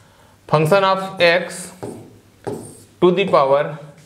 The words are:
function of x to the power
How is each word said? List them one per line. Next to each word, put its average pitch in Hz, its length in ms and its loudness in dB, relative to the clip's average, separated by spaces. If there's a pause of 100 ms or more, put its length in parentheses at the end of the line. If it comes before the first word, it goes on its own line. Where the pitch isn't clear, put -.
(500)
function 160 340 2
of 190 380 -2
x 175 440 0 (1400)
to 180 100 6
the 190 160 0
power 147 500 0 (280)